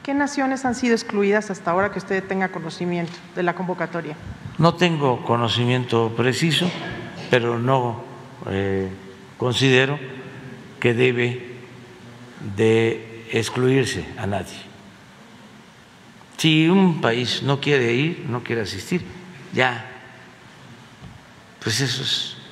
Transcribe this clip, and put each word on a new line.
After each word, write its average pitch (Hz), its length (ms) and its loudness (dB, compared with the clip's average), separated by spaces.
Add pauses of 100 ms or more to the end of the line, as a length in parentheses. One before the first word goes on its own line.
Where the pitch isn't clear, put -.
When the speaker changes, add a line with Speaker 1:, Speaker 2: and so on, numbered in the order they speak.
Speaker 1:
¿Qué 277 120 -4
naciones 269 500 0
han 247 100 0
sido 240 220 2
excluidas 208 560 2
hasta 175 200 -2
ahora 190 200 2
que 196 80 -6
usted 190 240 -2
tenga 190 240 0
conocimiento 175 640 -4 (240)
de 180 80 0
la 175 100 2
convocatoria? 170 640 -4 (420)
Speaker 2:
No 165 180 6
tengo 143 500 2
conocimiento 120 920 2
preciso, 143 560 2 (580)
pero 120 300 4
no, 120 420 2 (480)
eh, 98 400 0 (480)
considero 131 640 4 (800)
que 123 140 4
debe 123 560 0 (1040)
de 113 540 2 (220)
excluirse 120 760 0 (120)
a 110 80 -6
nadie. 98 320 -4 (1800)
Si 160 320 6
un 180 320 6
país 120 420 0
no 135 160 2
quiere 131 340 2
ir, 156 340 0
no 120 160 -4
quiere 117 180 -2
asistir, 98 420 -4 (500)
ya, 120 320 0 (1800)
pues 110 200 -2
eso 131 200 -2
es - 360 -4 (140)